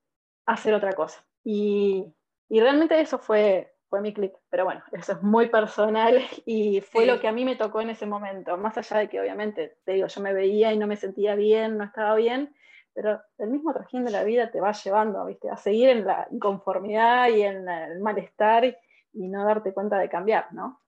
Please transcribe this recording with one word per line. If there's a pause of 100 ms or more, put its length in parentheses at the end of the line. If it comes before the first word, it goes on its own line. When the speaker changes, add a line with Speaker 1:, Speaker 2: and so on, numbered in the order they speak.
(460)
Speaker 1:
hacer
otra
cosa?". (200)
Y, (360)
y
realmente
eso
fue, (140)
fue
mi
clip, (160)
pero
bueno, (100)
eso
es
muy
personal
<laughs>
y
fue
Speaker 2:
Sí.
Speaker 1:
lo
que
a
mí
me
tocó
en
ese
momento,
más
allá
de
que
obviamente,
te
digo,
yo
me
veía
y
no
me
sentía
bien,
no
estaba
bien, (380)
pero (180)
el
mismo
trajín
de
la
vida
te
va
llevando,
¿viste?
A
seguir
en
la
inconformidad
y
en
la,
el
malestar (480)
y
no
darte
cuenta
de
cambiar,
¿no?